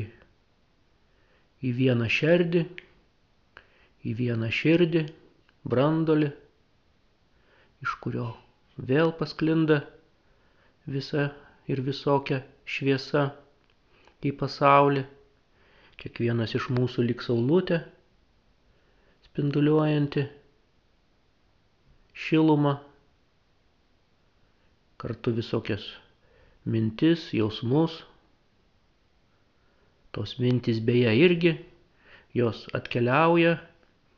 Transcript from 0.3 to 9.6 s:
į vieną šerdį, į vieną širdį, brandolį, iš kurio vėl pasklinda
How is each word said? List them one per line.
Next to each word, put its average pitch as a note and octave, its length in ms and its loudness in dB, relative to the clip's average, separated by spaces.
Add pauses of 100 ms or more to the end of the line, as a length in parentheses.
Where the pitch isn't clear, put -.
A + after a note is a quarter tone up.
į B2 120 -4
vieną B2 320 2
šerdį, E3+ 560 0 (1400)
į A#2 180 -6
vieną A2+ 320 -2
širdį, E3 480 2 (640)
brandolį, D3+ 680 2 (1500)
iš - 180 -8
kurio A#2+ 320 -6 (460)
vėl D3 340 0
pasklinda D#3 720 0 (1000)